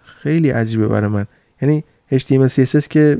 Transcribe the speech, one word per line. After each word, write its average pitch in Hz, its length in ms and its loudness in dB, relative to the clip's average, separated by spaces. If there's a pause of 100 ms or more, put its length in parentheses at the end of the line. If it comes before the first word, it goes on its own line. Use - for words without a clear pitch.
خیلی 156 460 -2
عجیبه 113 380 -2
برای 104 220 0
من. 101 180 -4 (340)
یعنی 151 220 0 (280)
اچ 131 140 0
تی 135 100 0
ام 135 60 4
ال، 131 60 4
سی 131 140 0
اس 131 140 0
اس 151 120 0
که 151 320 2